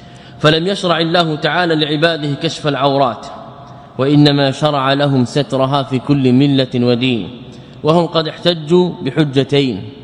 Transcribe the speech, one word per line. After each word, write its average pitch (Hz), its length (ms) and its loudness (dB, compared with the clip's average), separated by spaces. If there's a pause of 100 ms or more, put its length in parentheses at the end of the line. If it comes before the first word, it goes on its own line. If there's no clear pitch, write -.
(400)
فلم 160 280 2
يشرع 185 320 -2
الله 165 360 0
تعالى 160 400 0
لعباده 151 580 0
كشف 151 340 -4
العورات، 139 600 0 (720)
وإنما 143 540 4
شرع 139 420 0
لهم 139 320 2
سترها 135 580 -2
في 127 160 -4
كل 131 340 2
ملة 135 420 2
ودين. 120 680 0 (420)
وهم 165 220 2
قد 160 220 -2
احتجوا 170 640 0 (100)
بحجتين، 135 840 0 (200)